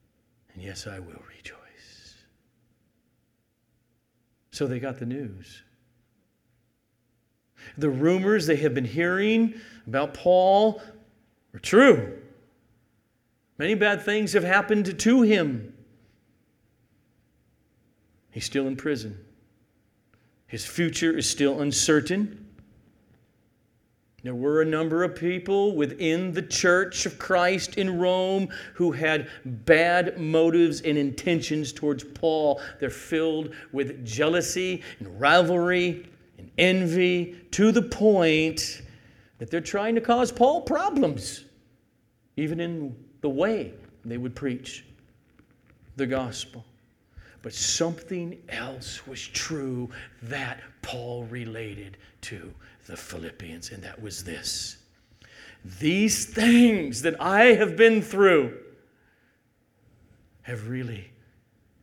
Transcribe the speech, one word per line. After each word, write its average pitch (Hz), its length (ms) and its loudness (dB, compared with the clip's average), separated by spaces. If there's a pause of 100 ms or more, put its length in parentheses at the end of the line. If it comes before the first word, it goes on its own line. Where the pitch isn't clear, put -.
(540)
And 92 80 -18
yes, 95 240 -14
I 98 140 -12
will 85 240 -18 (120)
rejoice." - 800 -20 (2250)
So 143 160 -4
they 127 120 -6
got 131 200 -8
the 120 80 -8
news. 120 560 -12 (2250)
The 147 120 0
rumors 180 560 2
they 156 120 2
have 139 180 0
been 127 100 -2
hearing 196 760 0 (280)
about 139 260 -2
Paul 190 680 4 (680)
were - 80 -16
true. 190 600 6 (1400)
Many 175 160 0
bad 208 280 2
things 208 320 0
have 190 100 4
happened 196 560 0
to 247 220 6
him. 160 520 2 (2500)
He's - 140 -10
still 135 220 -2
in 131 80 -4
prison. 110 480 -6 (1200)
His 113 180 -12
future 165 520 -2
is 139 120 -2
still 143 320 0
uncertain. 151 800 0 (1800)
There 123 120 -8
were 147 260 2
a 160 40 4
number 160 380 0
of 175 120 -2
people 190 600 0
within 160 560 -2
the 175 100 -4
Church 180 640 0
of - 140 -8
Christ 180 580 0
in 185 220 -2
Rome 185 480 0 (260)
who 175 200 0
had 151 360 -2 (140)
bad 165 760 2
motives 165 640 2
and 151 160 0
intentions 151 760 -2
towards 147 320 -4
Paul. 156 560 0 (180)
They're 131 100 -4
filled 160 640 -4 (200)
with 131 320 -6
jealousy 160 760 -2 (180)
and 95 200 -14
rivalry 175 880 4 (300)
and - 200 -20
envy 180 800 2 (160)
to 220 220 4
the 233 80 4
point 165 1000 2 (580)
that 120 120 -12
they're 165 80 -2
trying 202 360 -2
to 226 60 2
cause 240 300 2
Paul 277 300 4
problems, 277 840 -2 (960)
even 156 240 -4
in 160 340 -6 (240)
the 147 100 -2
way 151 440 -2 (320)
they 117 120 -8
would 123 180 -8
preach - 500 -8 (1120)
the 135 100 -2
gospel. 123 560 -8 (800)
But 123 120 -14
something 170 920 -6
else - 580 -12
was 131 220 -14
true 131 640 -8 (320)
that 123 400 -10 (200)
Paul 120 440 -10
related 110 720 -12 (240)
to 90 320 -16 (320)
the - 120 -16
Philippians, 85 760 -14
and 98 120 -16
that 101 180 -18
was 98 220 -12
this. - 540 -10 (1040)
"These 190 460 0
things 220 760 4
that 160 200 -2
I 208 320 6
have 190 240 2
been 226 240 8
through 170 600 4 (1800)
have 110 260 -10
really 117 440 -10 (720)